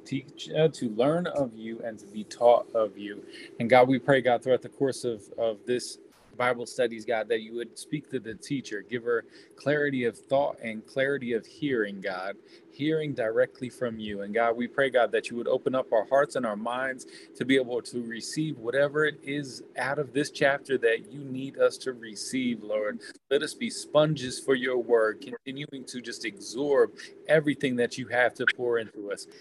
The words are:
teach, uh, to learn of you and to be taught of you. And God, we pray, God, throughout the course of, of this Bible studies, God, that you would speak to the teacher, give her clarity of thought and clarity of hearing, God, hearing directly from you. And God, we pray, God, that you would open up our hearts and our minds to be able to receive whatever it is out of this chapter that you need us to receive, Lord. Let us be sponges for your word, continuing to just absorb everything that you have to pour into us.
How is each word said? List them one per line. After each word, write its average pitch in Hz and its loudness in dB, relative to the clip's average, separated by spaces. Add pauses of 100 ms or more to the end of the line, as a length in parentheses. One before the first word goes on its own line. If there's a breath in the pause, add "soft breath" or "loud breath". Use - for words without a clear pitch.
teach, - -8
uh, 156 6
to 127 -4
learn 147 2
of 135 -2
you 113 -10
and 110 -8
to 104 -20
be 104 -10
taught - 6
of 107 2
you. 104 -10 (360 loud breath)
And 117 0
God, 127 10
we 131 4
pray, 135 4
God, 120 2
throughout 127 4
the 123 -12
course - -4
of, 113 -4 (140)
of 113 0
this 123 -4 (400)
Bible 123 0
studies, 113 -2
God, 110 -2
that 113 0
you 113 -12
would 117 -10
speak - -8
to 127 -4
the 110 -10
teacher, 110 -6
give 117 -6
her 117 0 (320 loud breath)
clarity 143 0
of 113 -2
thought 139 0
and 110 -8
clarity 135 -2
of 104 -2
hearing, 107 -2
God, 95 -6 (360 loud breath)
hearing 151 -2
directly 120 0
from 113 -6
you. 104 -6
And 101 -8
God, 117 2
we 120 -2
pray, 135 0
God, 117 4
that 110 0
you 120 -8
would 120 -4
open 127 0
up 127 -2
our 110 4
hearts 143 2
and 127 -2
our 104 -2
minds 127 -4 (320 loud breath)
to 123 -4
be 135 4
able 123 0
to 127 -8
receive 123 -6
whatever 139 0
it 147 -2
is 139 -8 (140)
out 135 -2
of 127 -4
this 147 0
chapter 135 2
that 117 2
you 143 -14
need 131 -8
us 127 4
to 131 -6
receive, 117 -4
Lord. 107 -2 (300 loud breath)
Let 143 2
us 151 -6
be 117 -6
sponges 143 0
for 135 2
your 127 0
word, 110 2
continuing 135 -12
to 127 -10
just 117 -10
absorb 113 2 (360 loud breath)
everything 147 2
that 120 0
you 127 -8
have 120 2
to 123 -2 (100)
pour 120 0
into 104 -8
us. - -10 (140 loud breath)